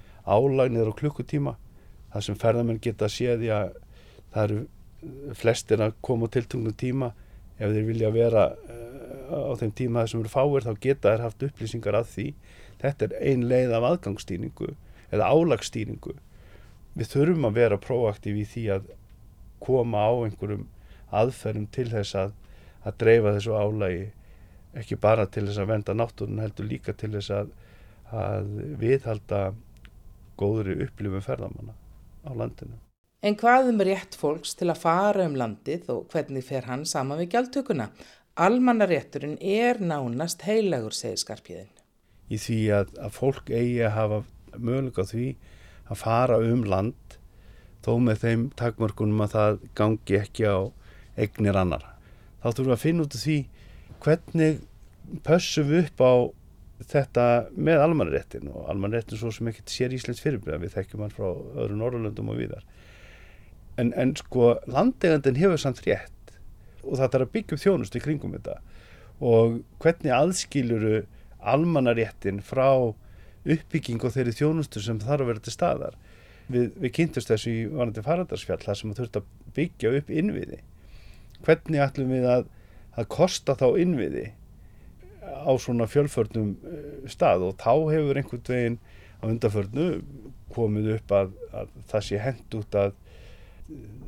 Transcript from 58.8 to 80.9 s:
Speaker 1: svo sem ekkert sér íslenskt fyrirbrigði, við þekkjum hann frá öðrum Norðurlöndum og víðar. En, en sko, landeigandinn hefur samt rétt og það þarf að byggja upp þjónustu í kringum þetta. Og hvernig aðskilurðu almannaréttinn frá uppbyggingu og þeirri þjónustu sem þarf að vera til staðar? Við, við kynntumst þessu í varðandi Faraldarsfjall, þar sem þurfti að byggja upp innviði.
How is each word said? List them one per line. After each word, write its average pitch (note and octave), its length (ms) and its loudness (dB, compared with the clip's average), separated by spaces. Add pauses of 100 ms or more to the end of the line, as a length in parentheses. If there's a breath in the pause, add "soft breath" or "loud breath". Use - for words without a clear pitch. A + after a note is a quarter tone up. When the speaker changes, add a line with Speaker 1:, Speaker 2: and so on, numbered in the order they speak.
Speaker 1:
svo A#2 120 -4
sem A#2 200 -6
ekkert - 200 -16
sér B2+ 240 -2
íslenskt B2+ 280 -8
fyrirbrigði, E2+ 420 -2
við E2 120 -10
þekkjum G#2 280 -6
hann G2+ 80 -8
frá G#2 160 -4
öðrum G#2+ 500 -4
Norðurlöndum A2 540 -4
og - 80 -4
víðar. - 240 -8 (1120 loud breath)
En, A#2+ 180 0
en B2+ 200 2
sko, A#2+ 360 4 (160)
landeigandinn D3 720 2
hefur F3 220 4
samt C3 240 -4
rétt - 500 -4 (480 soft breath)
og - 160 -2
það C3 160 2
þarf B2+ 120 2
að - 100 -12
byggja G#3+ 180 -4
upp - 80 -8
þjónustu C3+ 360 0
í - 40 -6
kringum C#3 320 -4
þetta. - 220 -10 (680 soft breath)
Og A#2 380 6 (220)
hvernig D#3 300 2
aðskilurðu A#2 920 0 (500 soft breath)
almannaréttinn A#2+ 880 0
frá C3 240 2 (760 soft breath)
uppbyggingu C3+ 680 -2
og A2+ 60 -6
þeirri A#2+ 200 0
þjónustu D3 480 -2
sem A2+ 200 -4
þarf C#3 200 0
að A#2+ 80 0
vera G#2+ 140 -6
til - 100 -8
staðar? - 420 -2 (540 soft breath)
Við, B2 240 2
við C3+ 220 -4
kynntumst D3+ 340 0
þessu A#2 220 2
í A2+ 180 -2
varðandi A2+ 320 -4
Faraldarsfjall, D#3+ 600 -2
þar G2+ 140 -4
sem G#2+ 180 -6
þurfti A2+ 240 -4
að - 340 -20
byggja C#3 440 -2
upp D3 120 -8
innviði. - 480 -4 (840 soft breath)